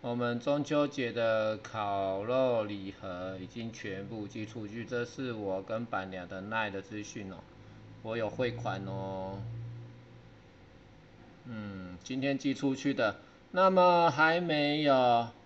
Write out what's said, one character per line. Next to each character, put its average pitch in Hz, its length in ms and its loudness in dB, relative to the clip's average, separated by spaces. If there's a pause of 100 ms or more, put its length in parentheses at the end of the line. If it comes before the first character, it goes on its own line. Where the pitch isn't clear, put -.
我 120 140 -4
们 120 240 0
中 143 240 0
秋 147 240 2
节 131 260 -2
的 110 460 2
烤 98 680 -2
肉 123 400 2
礼 101 360 -8
盒 92 400 -8
已 92 60 -10
经 113 260 -8
全 98 340 -8
部 107 220 -8
寄 107 160 -8
出 107 240 -10
去， 110 160 -8
这 120 200 -2
是 127 280 -6
我 98 300 -4
跟 113 240 -4
板 95 240 -4
娘 90 180 -8
的 92 140 -8
赖 107 260 -2
的 98 140 -6
资 104 200 -10
讯 101 300 -10
哦， - 40 -12 (680)
我 113 140 -4
有 110 120 0
汇 123 220 0
款 101 340 -4
哦。 95 560 -6 (2000)
嗯， 101 560 -8
今 127 180 -4
天 139 180 2
寄 135 140 0
出 135 220 0
去 139 180 0
的， 110 280 2 (300)
那 185 200 6
么 180 400 8
还 160 300 4
没 151 420 2
有 123 460 6 (180)